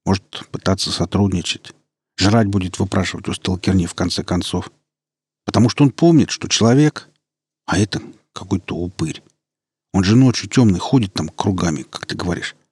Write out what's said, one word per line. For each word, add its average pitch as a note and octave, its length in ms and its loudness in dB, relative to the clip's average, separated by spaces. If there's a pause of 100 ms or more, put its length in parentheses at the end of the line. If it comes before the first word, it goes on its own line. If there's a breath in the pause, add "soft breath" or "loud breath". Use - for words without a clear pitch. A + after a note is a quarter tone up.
может - 460 -4
пытаться - 420 -2
сотрудничать, F2+ 800 -2 (460)
жрать G#2+ 280 4
будет G2 320 -2
выпрашивать F#2+ 500 -4
у - 40 -4
сталкерни F#2 540 -2
в - 80 -12
конце F2+ 280 -4
концов. - 480 -4 (720)
Потому - 240 2
что - 140 0
он C#3 80 6
помнит, D#3+ 400 4
что - 180 -8
человек, C3+ 600 2 (560)
а E2+ 140 -2
это G#2+ 240 -2 (300)
какой-то - 440 -6
упырь. E2 460 -6 (720)
Он F#2+ 120 2
же G2+ 100 4
ночью B2 340 4
тёмный G#2+ 300 4
ходит A2 360 0
там D#2 140 -4
кругами, F2 540 -2
как - 240 -14
ты - 80 -10
говоришь. - 400 -6 (180)